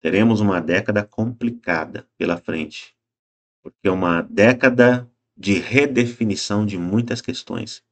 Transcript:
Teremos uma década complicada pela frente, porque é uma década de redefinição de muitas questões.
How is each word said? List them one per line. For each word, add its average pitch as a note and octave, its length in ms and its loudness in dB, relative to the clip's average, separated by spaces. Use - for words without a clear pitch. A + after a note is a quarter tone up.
Teremos G#2 400 2
uma G2 200 2
década G2 420 0
complicada A2+ 1040 -6
pela E2+ 200 -2
frente, - 580 -10
porque - 240 -6
é - 20 2
uma F2 320 0
década B2 880 4
de G2+ 180 0
redefinição A2+ 1080 0
de G2 140 -4
muitas A#2 420 -2
questões. - 720 -10